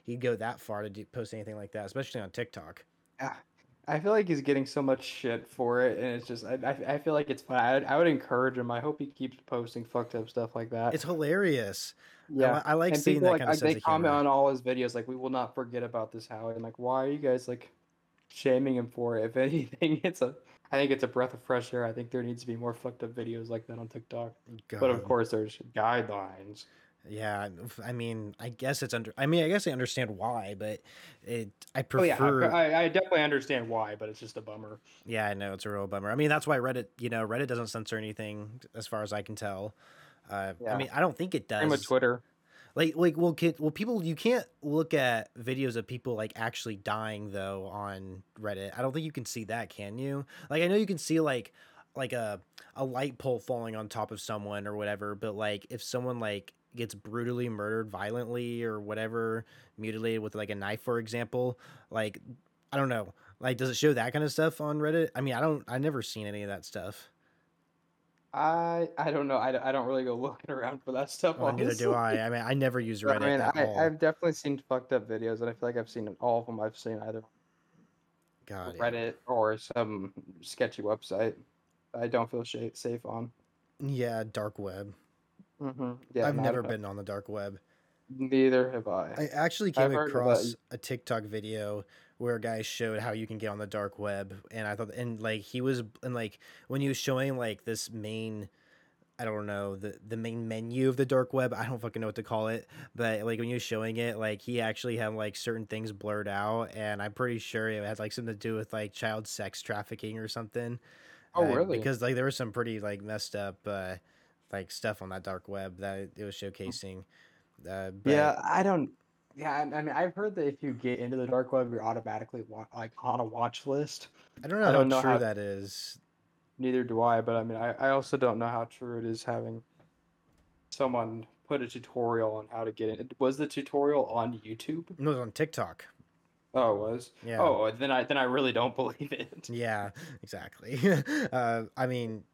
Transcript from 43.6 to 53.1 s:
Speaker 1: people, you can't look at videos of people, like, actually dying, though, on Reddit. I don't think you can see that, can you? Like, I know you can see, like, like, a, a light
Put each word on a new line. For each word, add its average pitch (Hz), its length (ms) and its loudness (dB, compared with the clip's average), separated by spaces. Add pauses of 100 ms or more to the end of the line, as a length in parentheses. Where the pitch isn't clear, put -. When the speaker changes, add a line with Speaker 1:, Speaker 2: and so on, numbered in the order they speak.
Speaker 1:
people, 214 320 0
you 165 100 0
can't 240 320 2 (160)
look 156 320 2
at 123 400 2
videos 127 420 -2
of 110 100 -4
people, 123 280 -4
like, 110 220 -4
actually 113 400 -4
dying, 104 560 -4
though, 98 340 -4
on 95 560 -10 (180)
Reddit. 98 380 -6
I 123 40 -2
don't 131 100 0
think 156 120 -4
you 156 80 -6
can 123 140 -8
see 113 180 -8
that, 110 260 -6
can 104 280 -10
you? 139 260 -4 (240)
Like, 156 140 2
I 175 60 4
know 196 80 4
you 214 100 4
can 180 120 -2
see, 160 220 2
like, 135 320 0 (440)
like, 131 180 -4
a, 107 260 -4 (360)
a 135 80 -2
light 131 340 -2